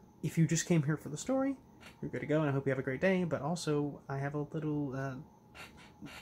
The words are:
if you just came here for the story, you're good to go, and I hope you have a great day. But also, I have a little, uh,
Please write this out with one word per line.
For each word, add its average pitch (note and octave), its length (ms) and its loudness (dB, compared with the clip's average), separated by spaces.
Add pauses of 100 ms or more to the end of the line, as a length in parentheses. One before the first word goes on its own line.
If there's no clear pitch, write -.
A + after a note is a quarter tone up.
(220)
if - 140 -4
you D#3+ 120 6
just D#3+ 180 0
came E3+ 160 4
here D3+ 140 0
for D3 140 -8
the D3 60 -6
story, C4+ 380 0 (460)
you're D3 100 -6
good B2 120 -6
to C3 40 -6
go, D3 140 4
and D3+ 80 2
I C#3 40 4
hope C#3 140 0
you C3+ 40 4
have C3 80 2
a C3+ 40 0
great C3 180 -2
day. F#3 240 4
But C#3 180 0
also, D3 680 0
I C#3 80 -2
have C#3 180 -2
a D3 180 -2
little, D3 440 -2
uh, - 1120 -10 (140)